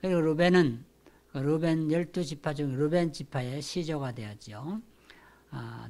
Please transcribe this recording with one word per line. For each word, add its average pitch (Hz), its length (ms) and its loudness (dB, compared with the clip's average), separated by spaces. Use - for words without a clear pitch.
그리고 185 180 2
르벤은 160 640 4
그 143 60 -6
르벤 160 520 2
열두 170 360 0
지파 151 280 -4
중 139 220 -2
르벤 156 380 2
지파의 135 480 -6
시조가 151 500 -4
되었죠. 113 680 -10
아, 117 380 -10